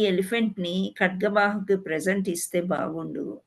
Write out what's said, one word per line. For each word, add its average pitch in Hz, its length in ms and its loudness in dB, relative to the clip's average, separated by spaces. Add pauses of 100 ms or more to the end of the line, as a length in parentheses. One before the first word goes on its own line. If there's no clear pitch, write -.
ఎలిఫెంట్‌ని 190 720 0 (200)
ఖడ్గబాహుకి 202 840 2
ప్రెజెంట్ 185 500 0
ఇస్తే 175 380 -2
బాగుండు" 160 580 -4 (200)